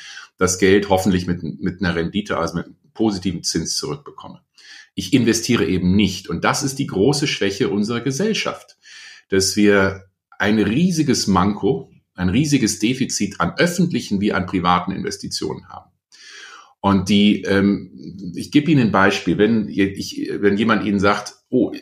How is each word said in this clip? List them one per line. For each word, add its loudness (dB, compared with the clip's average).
das 0
Geld 6
hoffentlich 2
mit, -4
mit -6
einer 0
Rendite, -4
also -2
mit -6
einem -20
positiven -2
Zins -4
zurückbekomme. -12
Ich -8
investiere 2
eben 2
nicht. 0
Und -6
das 0
ist -4
die -2
große 0
Schwäche -2
unserer -2
Gesellschaft, -4
dass 0
wir 2
ein 2
riesiges 2
Manko, 0
ein -2
riesiges 2
Defizit -2
an -2
öffentlichen 0
wie 0
an -2
privaten 0
Investitionen -8
haben. -20
Und 2
die, 4
ähm, -2
ich -10
gebe 2
Ihnen 6
ein 2
Beispiel. 2
Wenn 2
je-, 0
ich, -8
wenn 2
jemand 0
Ihnen 0
sagt, 0
„Oh, 0